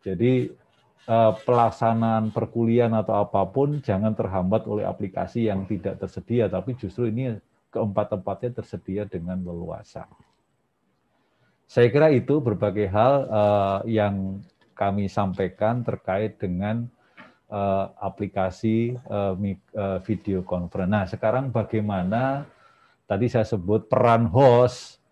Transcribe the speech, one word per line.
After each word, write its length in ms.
Jadi, 480
eh, 280
pelaksanaan 880
perkuliahan 680
atau 200
apapun 680
jangan 320
terhambat 540
oleh 160
aplikasi 640
yang 160
tidak 340
tersedia, 480
tapi 320
justru 300
ini 280
keempat-empatnya 880
tersedia 480
dengan 320
leluasa. 640
Saya 240
kira 240
itu 240
berbagai 480
hal, 280
eh, 720
yang 400
kami 320
sampaikan 720
terkait 560
dengan, 480
eh, 360
aplikasi, 960
eh, 400
mi-, 240
eh, 480
video 400
conference. 480
Nah, 160
sekarang 400
bagaimana 960
tadi 160
saya 240
sebut 400
peran 400
host 720